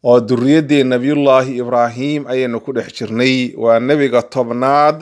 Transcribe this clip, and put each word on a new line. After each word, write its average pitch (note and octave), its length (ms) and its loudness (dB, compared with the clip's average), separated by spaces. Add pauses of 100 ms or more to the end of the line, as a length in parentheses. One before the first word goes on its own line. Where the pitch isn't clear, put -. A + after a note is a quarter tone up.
Oo B2 180 6
durriyaddii C3+ 600 0
Nabiyullaahi C3 760 0
Ibraahiim B2 640 -2
ayaynu B2+ 360 -4
ku C3+ 100 -10
dhex A#2 200 -6
jirnay. B2 640 -2
Waa A2+ 220 2
nebiga B2+ 420 0
tobnaad, C3 800 0